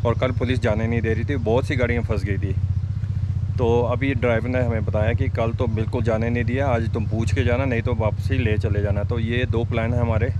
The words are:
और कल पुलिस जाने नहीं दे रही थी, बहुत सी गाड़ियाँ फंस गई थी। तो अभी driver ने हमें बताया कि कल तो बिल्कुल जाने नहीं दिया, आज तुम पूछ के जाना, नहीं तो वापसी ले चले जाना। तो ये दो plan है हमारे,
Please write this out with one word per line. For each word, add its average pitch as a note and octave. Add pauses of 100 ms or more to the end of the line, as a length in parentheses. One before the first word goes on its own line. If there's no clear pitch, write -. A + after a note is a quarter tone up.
और A#2
कल B2+
पुलिस B2
जाने A2+
नहीं A#2
दे A2+
रही G#2+
थी, C#3+
बहुत B2
सी D#3
गाड़ियाँ A#2+
फंस G#2
गई G2+
थी। F#2+ (1000)
तो A#2+
अभी B2
driver A#2
ने B2+
हमें A2+
बताया G2
कि -
कल A2+
तो A#2+
बिल्कुल A2
जाने A2+
नहीं A#2+
दिया, C3
आज A2+
तुम A2+
पूछ A2+
के C3+
जाना, B2
नहीं A#2+
तो B2
वापसी A2+
ले G#2+
चले G2+
जाना। G2+
तो A#2+
ये A#2+
दो A#2
plan A#2
है A#2+
हमारे, A2+